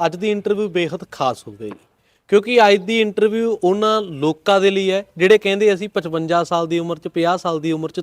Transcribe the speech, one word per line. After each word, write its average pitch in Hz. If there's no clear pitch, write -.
ਅੱਜ 165
ਦੀ 208
ਇੰਟਰਵਿਊ 208
ਬੇਹੱਦ 170
ਖਾਸ 127
ਹੋਵੇਗੀ, 104
ਕਿਉਂਕਿ 214
ਅੱਜ 202
ਦੀ 208
ਇੰਟਰਵਿਊ 214
ਉਹਨਾਂ 214
ਲੋਕਾਂ 160
ਦੇ 196
ਲਈ 196
ਹੈ 196
ਜਿਹੜੇ 190
ਕਹਿੰਦੇ 202
ਅਸੀਂ 190
ਪਚਵੰਜਾ 165
ਸਾਲ 170
ਦੀ 165
ਉਮਰ 170
'ਚ, 175
ਪੰਜਾਹ 170
ਸਾਲ 170
ਦੀ 160
ਉਮਰ 160
'ਚ 180